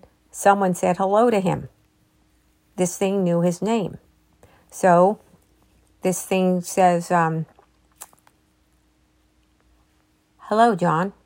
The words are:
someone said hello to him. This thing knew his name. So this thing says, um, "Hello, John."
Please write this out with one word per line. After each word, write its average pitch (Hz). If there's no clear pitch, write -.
someone 196
said 180
hello 202
to 208
him. 156
This 180
thing 196
knew 170
his 175
name. 214
So 185
this 185
thing 185
says, 175
um, 160
"Hello, 226
John." 175